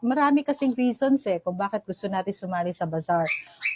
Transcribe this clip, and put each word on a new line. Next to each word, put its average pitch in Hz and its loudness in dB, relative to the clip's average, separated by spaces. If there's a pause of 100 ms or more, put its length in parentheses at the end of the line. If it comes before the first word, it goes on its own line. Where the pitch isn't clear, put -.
marami 285 4
kasing 277 0
reasons, 254 2
eh, 175 2
kung 180 -4
bakit 202 -4
gusto 190 -6
natin 190 -2
sumali 180 -4
sa 180 -4
bazaar. 160 0 (460)